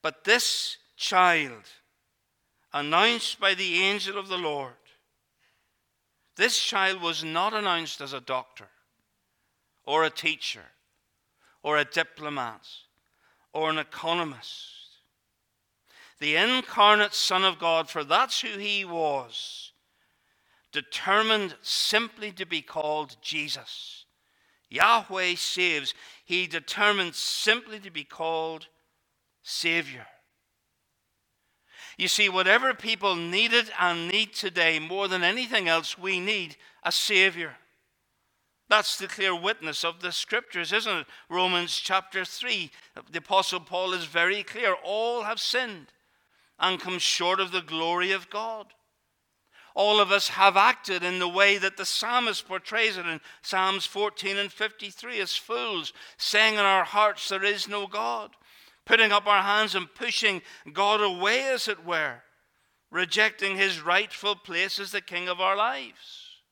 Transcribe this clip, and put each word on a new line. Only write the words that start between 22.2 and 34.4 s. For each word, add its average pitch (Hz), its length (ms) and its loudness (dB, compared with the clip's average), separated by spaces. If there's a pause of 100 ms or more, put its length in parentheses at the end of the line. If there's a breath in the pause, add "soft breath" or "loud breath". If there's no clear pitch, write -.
to 180 140 -10
be 165 160 -6
called 151 600 -4
Jesus. - 840 -10 (640)
Yahweh 185 680 2
saves. 170 580 -2 (300 loud breath)
He 175 240 -2
determined 185 680 -2
simply 220 680 -2
to 196 100 -18
be 151 140 -10
called 160 640 -6 (760)
Savior. 156 640 -2 (1900 loud breath)
You 180 100 -2
see, 208 220 2
whatever 196 440 2
people 202 420 -2
needed 220 600 0
and 170 300 0
need 214 260 -2
today, 165 460 0